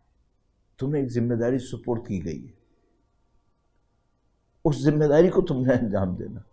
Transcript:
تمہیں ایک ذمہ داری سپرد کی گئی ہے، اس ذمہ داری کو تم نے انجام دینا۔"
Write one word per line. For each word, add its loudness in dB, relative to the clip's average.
تمہیں -2
ایک -6
ذمہ 0
داری 0
سپرد -6
کی -4
گئی -10
ہے، -20
اس 0
ذمہ 4
داری 6
کو 2
تم 0
نے 4
انجام 0
دینا۔" -10